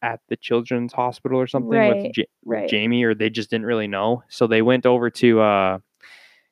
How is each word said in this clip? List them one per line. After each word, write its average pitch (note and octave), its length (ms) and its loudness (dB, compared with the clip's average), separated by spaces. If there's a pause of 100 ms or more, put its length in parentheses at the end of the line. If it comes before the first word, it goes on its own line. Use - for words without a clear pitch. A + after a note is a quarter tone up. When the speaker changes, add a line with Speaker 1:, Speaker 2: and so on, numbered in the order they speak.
Speaker 1:
at A#2 260 -6
the A#2+ 80 -4
children's A#2+ 560 -4
hospital B2 460 -4
or B2+ 80 -2
something B2+ 240 -4
Speaker 2:
Right, A3 240 2 (120)
Speaker 1:
with - 100 -8
Ja-, A3 60 0 (200)
with A2+ 160 -6
Speaker 2:
right. G2 100 -6
Speaker 1:
Jamie, A#2 340 0
or A2+ 120 2
they A2 160 -2
just A2 180 -6
didn't A2+ 160 -4
really A2+ 220 -2
know. G#2 420 -2
So - 180 -2
they A2 140 4
went B2 240 2
over B2 240 2
to, A2+ 320 4
uh, G2 380 2 (720)